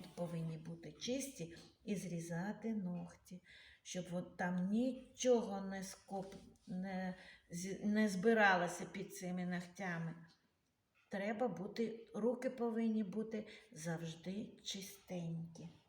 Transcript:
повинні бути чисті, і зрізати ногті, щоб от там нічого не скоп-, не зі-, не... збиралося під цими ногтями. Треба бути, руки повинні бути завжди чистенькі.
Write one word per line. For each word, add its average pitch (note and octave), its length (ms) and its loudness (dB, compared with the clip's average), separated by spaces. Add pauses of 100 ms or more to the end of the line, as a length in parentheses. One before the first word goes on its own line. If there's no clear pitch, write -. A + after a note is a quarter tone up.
(140)
повинні E3 440 -2
бути D#3+ 340 -8
чисті, B3+ 640 -4 (300)
і G3+ 120 0
зрізати E3+ 760 -2
ногті, F3+ 720 -6 (400)
щоб F3+ 300 -6
от F3 240 -4
там F3+ 340 2
нічого A3+ 920 4
не F#3+ 220 -4
скоп-, F#3+ 540 -6 (300)
не F#3 480 -2 (360)
зі-, F#3 340 -4
не... G#3+ 240 6
збиралося F#3+ 760 6
під - 320 -8
цими F3+ 300 -2
ногтями. F3 680 -2 (920)
Треба G#3+ 400 0
бути, G#3 680 -2
руки B3 360 2
повинні A3+ 540 2
бути G#3+ 420 -2 (260)
завжди E3 720 -4 (160)
чистенькі. E3 1040 -6 (200)